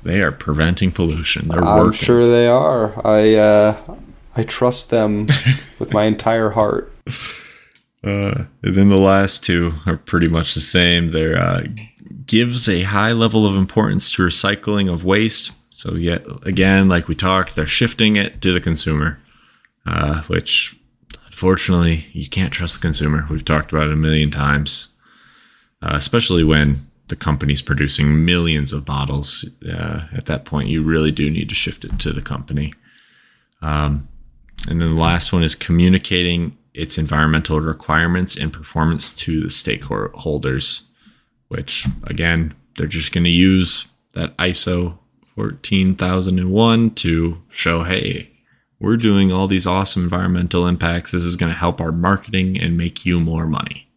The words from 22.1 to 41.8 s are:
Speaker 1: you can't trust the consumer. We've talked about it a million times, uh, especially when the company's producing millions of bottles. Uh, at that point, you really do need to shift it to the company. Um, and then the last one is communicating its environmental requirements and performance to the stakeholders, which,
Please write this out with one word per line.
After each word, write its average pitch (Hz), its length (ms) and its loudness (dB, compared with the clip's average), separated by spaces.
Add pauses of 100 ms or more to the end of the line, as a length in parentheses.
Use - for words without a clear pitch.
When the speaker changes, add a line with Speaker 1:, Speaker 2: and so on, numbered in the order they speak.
Speaker 1:
you - 160 -8
can't 92 240 -2
trust 85 220 -4
the - 60 -10
consumer. 76 480 -2
We've 76 160 -4
talked 76 280 -2
about 76 140 0
it 76 60 -2
a 76 40 0
million 78 340 2
times, 71 580 -2 (920)
uh, 80 120 -4
especially 85 500 0
when 76 340 4 (320)
the - 60 -6
company's 71 460 -2
producing 73 640 2
millions 82 480 0
of 73 100 -6
bottles. 69 640 -6 (260)
Uh, 78 420 -8
at 67 120 -8
that 71 180 -6
point, 71 240 -4
you 80 160 0
really 78 280 2
do 73 180 -2
need 80 180 -4
to - 80 -8
shift - 300 -6
it - 140 -6
to - 120 -4
the 71 100 -6
company. 71 520 -6 (880)
Um, 73 480 -2 (580)
and 85 140 -2
then 80 140 0
the 80 60 2
last 85 300 0
one 87 120 2
is 78 120 0
communicating 87 1040 0 (160)
its 80 240 -8
environmental 78 640 0
requirements 82 760 -2
and 78 160 -6
performance 80 640 -4
to 80 260 -4
the 78 60 -6
stakeholders, - 1300 -4 (640)
which, - 380 -8 (180)